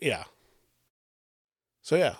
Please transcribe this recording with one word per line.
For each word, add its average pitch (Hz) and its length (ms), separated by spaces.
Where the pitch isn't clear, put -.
Yeah. 95 220
So, - 140
yeah, 143 240